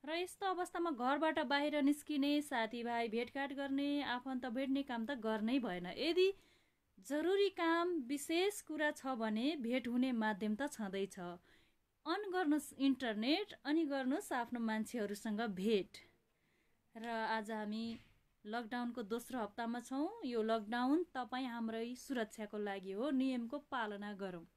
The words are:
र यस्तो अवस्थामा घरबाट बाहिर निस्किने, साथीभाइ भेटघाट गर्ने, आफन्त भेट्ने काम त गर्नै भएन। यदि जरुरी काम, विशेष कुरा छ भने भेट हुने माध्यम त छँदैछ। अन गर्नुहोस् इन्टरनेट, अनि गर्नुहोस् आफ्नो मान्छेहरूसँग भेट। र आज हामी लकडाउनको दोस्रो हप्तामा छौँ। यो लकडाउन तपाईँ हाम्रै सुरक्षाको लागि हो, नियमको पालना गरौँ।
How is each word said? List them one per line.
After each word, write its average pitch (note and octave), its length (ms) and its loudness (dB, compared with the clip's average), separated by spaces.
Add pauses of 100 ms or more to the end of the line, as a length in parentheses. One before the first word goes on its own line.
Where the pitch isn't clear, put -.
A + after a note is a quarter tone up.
र C4+ 60 -6
यस्तो F4+ 360 -2
अवस्थामा F4 440 2
घरबाट C#4+ 480 4
बाहिर D4 440 4
निस्किने, D4 600 4
साथीभाइ A#3 680 0
भेटघाट B3 440 -2
गर्ने, C#4 500 0
आफन्त B3+ 440 -2
भेट्ने C4+ 360 0
काम A#3 240 -2
त A3 40 -6
गर्नै A3 480 2
भएन। F3+ 280 -2
यदि E4+ 480 4 (640)
जरुरी F4 500 2
काम, E4+ 380 2
विशेष E4 720 0
कुरा D4+ 300 0
छ D4 160 -8
भने A#3 500 0
भेट B3 320 -2
हुने B3 240 2
माध्यम G#3+ 440 0
त C#4+ 160 -4
छँदैछ। G3 460 -4
अन D4 1120 -8
गर्नुहोस् D#4+ 420 2
इन्टरनेट, C4 800 0
अनि D#4 320 0
गर्नुहोस् C#4 480 0
आफ्नो A#3+ 280 -2
मान्छेहरूसँग A3 800 -2
भेट। G3 580 0 (960)
र A3+ 120 -8
आज A3 420 -2
हामी A3 500 -4 (460)
लकडाउनको A#3+ 560 -4
दोस्रो A#3 380 -4
हप्तामा A#3 400 -4
छौँ। D4+ 440 -4
यो A#3+ 180 0
लकडाउन A#3+ 720 2
तपाईँ B3+ 320 -4
हाम्रै A#3 480 -4
सुरक्षाको A3 640 -6
लागि G3 340 -4
हो, A#3 180 -2
नियमको C4 480 0
पालना G#3 540 -6
गरौँ। F#3 320 -8 (120)